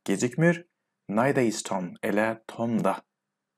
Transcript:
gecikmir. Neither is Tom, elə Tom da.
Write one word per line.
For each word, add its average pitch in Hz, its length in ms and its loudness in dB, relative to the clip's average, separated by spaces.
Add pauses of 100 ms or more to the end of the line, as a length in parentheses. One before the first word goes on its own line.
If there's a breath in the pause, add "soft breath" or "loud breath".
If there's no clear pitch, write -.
gecikmir. 160 680 0 (420)
Neither 131 280 2
is 110 200 0
Tom, 95 400 -6
elə 110 460 0
Tom 117 320 -2
da. 95 220 0 (560)